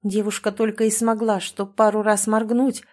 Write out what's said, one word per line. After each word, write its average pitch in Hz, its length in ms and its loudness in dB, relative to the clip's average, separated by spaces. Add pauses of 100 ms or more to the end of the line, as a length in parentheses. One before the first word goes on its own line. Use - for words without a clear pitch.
девушка 208 500 -2
только 220 320 -2
и 220 60 4
смогла, 220 500 0
что - 260 -6
пару 214 360 2
раз 208 240 0
моргнуть, 226 680 0